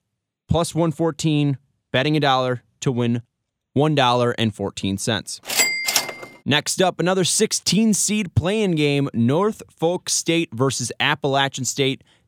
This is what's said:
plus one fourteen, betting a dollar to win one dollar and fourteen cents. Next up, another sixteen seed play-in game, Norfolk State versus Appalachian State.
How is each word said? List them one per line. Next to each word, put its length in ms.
plus 260
one 160
fourteen, 680
betting 240
a 40
dollar 420
to 100
win 300
one 200
dollar 440
and 160
fourteen 420
cents. 420
Next 340
up, 180
another 240
sixteen 680
seed 420
play-in 360
game, 420
Norfolk 960
State 460
versus 440
Appalachian 680
State. 380